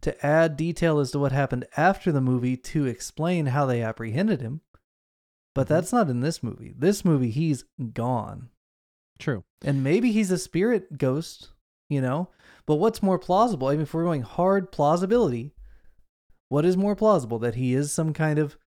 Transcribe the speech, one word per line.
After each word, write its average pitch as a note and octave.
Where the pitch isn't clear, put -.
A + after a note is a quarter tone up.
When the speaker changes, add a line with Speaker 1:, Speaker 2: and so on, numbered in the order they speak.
Speaker 1:
to -
add D#3
detail D#3+
as C#3
to C#3+
what C#3
happened C3
after F3+
the C#3+
movie B2+
to C#3+
explain D#3+
how C#3
they B2
apprehended A#2+
him. C3
But C3+
Speaker 2:
Mm-hmm. D3
Speaker 1:
that's E3+
not A3
in A#2+
this D#3
movie. A2
This F#3
movie, C3+
he's D3
gone. A#2
Speaker 2:
True. A2
Speaker 1:
And C#3
maybe G#3+
he's G#3
a F3+
spirit F#3
ghost, C#3
you C#3+
know? C3+
But D3+
what's A3
more F#3+
plausible? F#3
I C#3
mean, D#3
if D3
we're E3
going D#3+
hard F#3+
plausibility, D#3+
what D3
is F3+
more G3
plausible? D#3
That A2+
he B2+
is C#3+
some D#3+
kind D3+
of D3